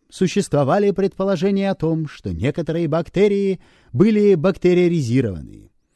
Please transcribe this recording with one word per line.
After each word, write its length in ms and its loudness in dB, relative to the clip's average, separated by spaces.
существовали 840 0
предположения 800 -2
о 40 -2
том, 340 -4
что 240 -10
некоторые 560 -4
бактерии 720 -2
были 420 4
бактериоризированы. 1400 0